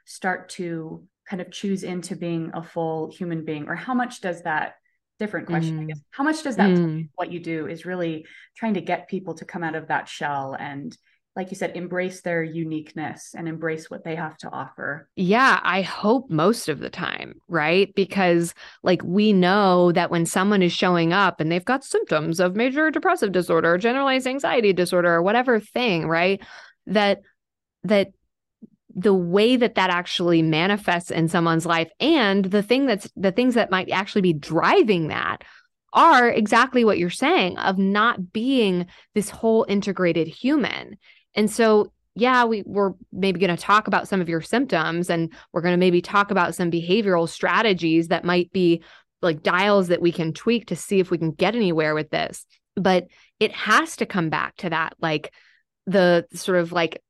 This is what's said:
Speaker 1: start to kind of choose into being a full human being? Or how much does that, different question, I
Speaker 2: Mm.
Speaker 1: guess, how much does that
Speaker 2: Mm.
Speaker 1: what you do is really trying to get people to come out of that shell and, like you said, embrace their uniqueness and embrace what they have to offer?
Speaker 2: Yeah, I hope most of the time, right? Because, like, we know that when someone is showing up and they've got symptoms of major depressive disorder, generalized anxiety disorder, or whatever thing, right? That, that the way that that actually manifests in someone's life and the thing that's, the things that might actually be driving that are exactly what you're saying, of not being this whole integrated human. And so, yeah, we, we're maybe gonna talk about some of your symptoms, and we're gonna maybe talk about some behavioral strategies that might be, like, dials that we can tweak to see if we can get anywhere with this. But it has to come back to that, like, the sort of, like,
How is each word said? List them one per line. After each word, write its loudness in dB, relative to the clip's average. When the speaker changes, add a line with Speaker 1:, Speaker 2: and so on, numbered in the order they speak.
Speaker 1:
start -6
to -10
kind -8
of -12
choose -6
into -8
being -6
a -8
full -6
human -8
being? -8
Or -8
how -6
much -4
does -8
that, -4
different -6
question, -2
I -8
Speaker 2:
Mm. -10
Speaker 1:
guess, -12
how -6
much -2
does -6
that 4
Speaker 2:
Mm. 0
Speaker 1:
what -8
you -10
do -8
is -14
really -6
trying -4
to -4
get -6
people -8
to -18
come -10
out -6
of -10
that -4
shell -6
and, -12
like -8
you -12
said, -6
embrace -6
their -4
uniqueness -10
and -10
embrace -8
what -14
they -8
have -10
to -14
offer? -12
Speaker 2:
Yeah, 2
I 0
hope 0
most 2
of -4
the -8
time, -8
right? 2
Because, 2
like, 2
we 4
know 6
that 0
when 2
someone 2
is 2
showing 2
up 2
and -2
they've -2
got -2
symptoms -2
of 2
major 0
depressive 0
disorder, 2
generalized 0
anxiety 0
disorder, 2
or 2
whatever 2
thing, -2
right? 0
That, 0
that 0
the 2
way 4
that 2
that 2
actually 2
manifests 0
in 0
someone's 0
life -2
and 2
the 0
thing 0
that's, -2
the 0
things 0
that 0
might -2
actually -2
be 4
driving 2
that -6
are 6
exactly 2
what 4
you're -2
saying, 0
of -2
not 0
being 0
this -2
whole 2
integrated 0
human. -4
And 2
so, 4
yeah, 2
we, -2
we're -2
maybe -2
gonna 0
talk 2
about 0
some 0
of -4
your -2
symptoms, -2
and -2
we're -4
gonna 2
maybe 4
talk 0
about 0
some -2
behavioral 0
strategies 0
that -2
might 0
be, 2
like, 0
dials 2
that 0
we 2
can -4
tweak -2
to -6
see -2
if 0
we -2
can -2
get 0
anywhere 0
with -6
this. -6
But 2
it 0
has 0
to -2
come -2
back -4
to -6
that, -4
like, -4
the 4
sort 0
of, -2
like, -2